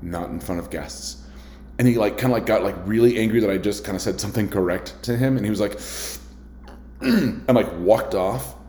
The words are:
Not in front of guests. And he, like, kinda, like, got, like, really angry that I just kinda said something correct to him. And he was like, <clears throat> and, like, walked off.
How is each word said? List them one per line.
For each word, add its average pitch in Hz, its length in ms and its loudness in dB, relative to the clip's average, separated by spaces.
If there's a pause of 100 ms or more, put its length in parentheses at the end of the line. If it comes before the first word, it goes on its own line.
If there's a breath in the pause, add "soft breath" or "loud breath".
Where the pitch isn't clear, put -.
Not 85 280 -6
in 82 100 -8
front 87 200 -6
of 85 100 -8
guests. - 540 -10 (540 loud breath)
And 123 100 4
he, 123 80 6
like, 104 220 2
kinda, 127 160 0
like, 113 120 0
got, 107 180 4
like, 98 120 0 (100)
really 113 340 6
angry 110 220 2
that 104 80 2
I 98 80 2
just 95 260 -2
kinda 98 160 -6
said 95 200 -4
something 101 280 -2
correct 92 560 -2
to 120 140 -2
him. 131 200 2
And 104 80 0
he 104 40 0
was 104 100 0
like, 101 200 -2 (680 loud breath)
<clears throat> - 540 -18
and, 214 460 2
like, 117 200 4 (120)
walked 95 360 4
off. 101 400 -2 (140)